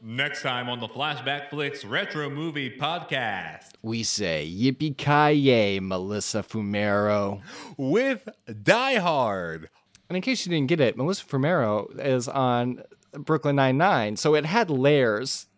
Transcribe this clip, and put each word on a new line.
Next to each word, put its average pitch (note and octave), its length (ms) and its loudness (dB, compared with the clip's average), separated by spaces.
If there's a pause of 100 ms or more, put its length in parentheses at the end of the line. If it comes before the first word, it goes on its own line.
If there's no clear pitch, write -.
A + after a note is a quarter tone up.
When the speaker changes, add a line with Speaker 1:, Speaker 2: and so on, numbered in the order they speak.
Speaker 1:
Next B2+ 400 -4
time B2 260 -2
on A#2+ 120 -6
the A2 80 -8
Flashback C#3 600 -6
Flicks C#3+ 340 -6
Retro D3+ 440 -4
Movie C#3+ 420 -6
Podcast. A#2+ 1000 -6 (120)
Speaker 2:
We A2+ 200 -4
say, E2 480 -2
"Yippee-ki-yay, C3+ 1300 4
Melissa F#2+ 640 -4
Fumero." G#2 1000 0 (380)
Speaker 1:
With G#3 500 0 (340)
Die B3+ 340 2
Hard. G2+ 760 0 (380)
Speaker 2:
And F3 80 -6
in F#3 60 -4
case B3+ 220 -2
you F3 60 -6
didn't D3 180 2
get E3 120 2
it, A2+ 160 4
Melissa D#3+ 280 -2
Fumero C3 720 0
is B2+ 300 0
on B2 540 0 (300)
Brooklyn D3 440 0
Nine-Nine, C3 600 4
so D3+ 180 4
it D3+ 100 4
had G3 260 2
layers. C3 760 2 (120)